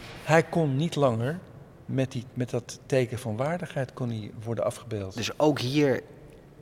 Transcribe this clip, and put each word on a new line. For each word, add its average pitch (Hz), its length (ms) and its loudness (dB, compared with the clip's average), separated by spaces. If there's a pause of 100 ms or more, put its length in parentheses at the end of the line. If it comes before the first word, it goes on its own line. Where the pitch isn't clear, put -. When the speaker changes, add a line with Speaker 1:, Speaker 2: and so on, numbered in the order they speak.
(240)
Speaker 1:
hij 160 260 6
kon 151 260 2
niet 160 200 0
langer 135 440 2 (460)
met 127 260 0
die, 117 220 -8
met 127 160 -4
dat - 360 -6
teken 123 340 0
van 107 180 -4
waardigheid 151 560 -4
kon 123 160 -4
hij 107 220 -6 (120)
worden 110 220 -2
afgebeeld. 101 500 -4
Speaker 2:
Dus 104 240 -4
ook 147 200 4
hier 135 420 2 (600)